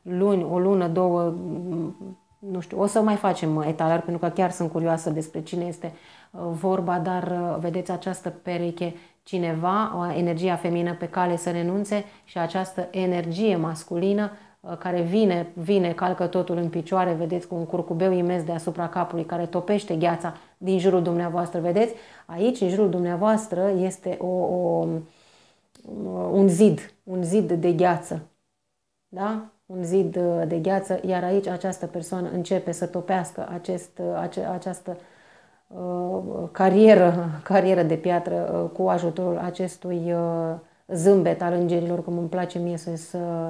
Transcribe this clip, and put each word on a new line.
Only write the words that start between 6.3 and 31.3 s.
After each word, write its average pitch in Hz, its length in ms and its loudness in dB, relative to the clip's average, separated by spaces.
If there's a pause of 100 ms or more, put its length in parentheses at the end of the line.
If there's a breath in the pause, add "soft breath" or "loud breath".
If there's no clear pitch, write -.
uh, 180 100 -14 (100)
vorba, 175 480 0
dar, 180 240 -2
uh, 175 380 -2
vedeți 175 300 -4
această 180 380 -6
pereche, 175 680 -6 (280 loud breath)
cineva, 175 760 -2
o 175 200 -4
energia 175 380 0
feminină 170 380 -2
pe 170 140 -8
cale 175 280 0
să 170 140 -4
renunțe 202 540 -2 (200 loud breath)
și - 140 -12
această 180 520 -4
energie 180 680 0
masculină, 175 720 -2 (300 loud breath)
uh, 175 160 -12
care 180 240 -2
vine, 175 520 2
vine, 175 400 2
calcă 180 340 0
totul 180 300 0
în 170 120 0
picioare, 175 440 0
vedeți, 170 340 -2
cu - 80 -10
un 170 120 -4
curcubeu 170 460 0
imens 175 320 0
deasupra 165 440 -4
capului 170 360 -4
care 175 220 -4
topește 185 500 -2
gheața 165 380 0 (240 loud breath)
din 190 200 2
jurul 185 240 4
dumneavoastră, 175 580 -2
vedeți? 196 340 2 (320 loud breath)
Aici, 196 340 0
în 190 80 2
jurul 190 220 4
dumneavoastră, 185 880 2
este 185 420 -4
o, 180 60 -4
o, 175 600 0 (1500 soft breath)
un 196 160 8
zid, 170 440 4 (100)
un 185 200 -6
zid 185 300 2
de 170 200 2
gheață, 165 480 0 (880)
da? 214 400 -4 (180)
Un 185 180 -6
zid, 175 320 2
uh, 170 300 0
de 170 120 -2
gheață, 190 480 0
iar 185 160 0
aici 196 240 0